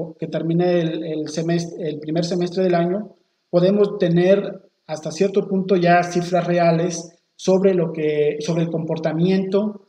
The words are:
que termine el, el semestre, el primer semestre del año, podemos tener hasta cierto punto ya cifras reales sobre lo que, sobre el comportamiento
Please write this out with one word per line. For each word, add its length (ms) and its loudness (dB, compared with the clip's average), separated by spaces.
que 100 -8
termine 540 0
el, 220 -4
el 260 -6
semestre, 600 -4
el 100 -8
primer 260 -2
semestre 380 -2
del 120 2
año, 400 -2
podemos 480 2
tener 640 2
hasta 260 -10
cierto 360 0
punto 280 0
ya 280 4
cifras 420 -2
reales 720 0
sobre 380 2
lo 200 0
que, 480 0
sobre 220 0
el 60 -2
comportamiento 1200 -2